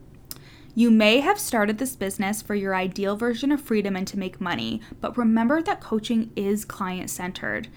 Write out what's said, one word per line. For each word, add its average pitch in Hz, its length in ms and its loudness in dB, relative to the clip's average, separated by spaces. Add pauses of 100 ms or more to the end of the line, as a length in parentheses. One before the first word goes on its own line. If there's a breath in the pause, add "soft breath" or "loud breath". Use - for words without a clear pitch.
(760 loud breath)
You 233 160 6
may 220 300 6
have 381 180 2
started 214 380 0
this 262 200 -6
business 196 440 -4
for - 140 -6
your 196 200 0
ideal 190 400 0
version 240 380 0
of 285 80 2
freedom 202 340 0
and 185 140 -4
to 208 100 -6
make 185 220 -6
money, 185 400 -2 (220 loud breath)
but - 140 -4
remember 233 460 4
that 392 180 -2
coaching 226 540 -2
is 202 300 0
client-centered. 185 1120 -6